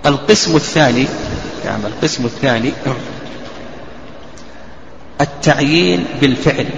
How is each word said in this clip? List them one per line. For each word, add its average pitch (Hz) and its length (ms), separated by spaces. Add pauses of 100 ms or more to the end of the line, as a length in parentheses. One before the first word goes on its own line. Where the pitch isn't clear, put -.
القسم 156 500
الثاني، 135 500 (580)
نعم، 104 220
القسم 123 380
الثاني 120 480 (2500)
التعيين 151 840 (160)
بالفعل 135 460 (120)